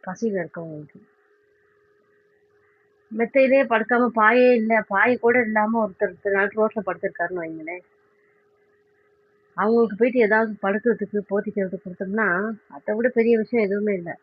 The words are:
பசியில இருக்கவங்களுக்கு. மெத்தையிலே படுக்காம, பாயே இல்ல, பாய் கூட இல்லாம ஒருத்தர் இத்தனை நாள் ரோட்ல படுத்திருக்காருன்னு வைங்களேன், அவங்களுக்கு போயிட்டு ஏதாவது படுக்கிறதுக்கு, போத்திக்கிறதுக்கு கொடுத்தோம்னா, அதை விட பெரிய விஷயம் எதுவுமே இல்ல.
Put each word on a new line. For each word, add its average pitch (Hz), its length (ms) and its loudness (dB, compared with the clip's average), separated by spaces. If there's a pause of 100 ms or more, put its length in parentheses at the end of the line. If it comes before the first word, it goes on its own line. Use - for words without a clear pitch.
பசியில 190 380 -6
இருக்கவங்களுக்கு. 160 560 -14 (2250)
மெத்தையிலே 254 520 2
படுக்காம, 233 500 2
பாயே 233 400 4
இல்ல, 220 200 0 (140)
பாய் 208 280 2
கூட 233 240 2
இல்லாம 220 400 0
ஒருத்தர் 196 340 -4
இத்தனை 196 220 -2
நாள் 202 200 0
ரோட்ல 214 260 0
படுத்திருக்காருன்னு 180 640 -6
வைங்களேன், 160 400 -12 (1700)
அவங்களுக்கு 220 400 0
போயிட்டு 247 220 2
ஏதாவது 220 340 2 (100)
படுக்கிறதுக்கு, 208 560 -2 (100)
போத்திக்கிறதுக்கு 196 580 -4
கொடுத்தோம்னா, 196 420 -4 (420)
அதை - 240 -6
விட 233 140 0
பெரிய 233 300 2
விஷயம் 220 280 0
எதுவுமே 208 280 -2
இல்ல. 170 180 -8 (100)